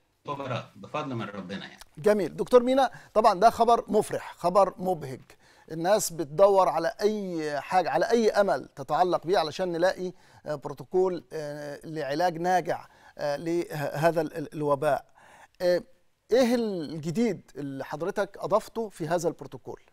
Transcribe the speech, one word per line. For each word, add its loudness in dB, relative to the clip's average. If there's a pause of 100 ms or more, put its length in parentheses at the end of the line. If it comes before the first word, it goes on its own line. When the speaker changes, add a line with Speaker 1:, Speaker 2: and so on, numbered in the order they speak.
(260)
Speaker 1:
الخبراء -8
بفضل -8
من -6
ربنا -12
يعني. -20 (180)
Speaker 2:
جميل. 0
دكتور 4
مينا، 2 (240)
طبعا 4
ده 8
خبر 4
مفرح، -2
خبر 4
مبهج. -6 (500)
الناس 0
بتدور 4
على -2
أي -2
حاجة، 0
على 2
أي 4
أمل 2
تتعلق 0
بيه 2
علشان -4
نلاقي، 0 (340)
آه، -6
بروتوكول، -2
آه، -10
لعلاج -2
ناجع، 0 (320)
آه، -4
لهذا -2
ال-، -4
ال-، -10
الوباء. 0 (540)
آه، 2 (500)
إيه 4
الجديد -4
اللي -10
حضرتك -6
أضفته -2
في -10
هذا 0
البروتوكول؟ -12 (120)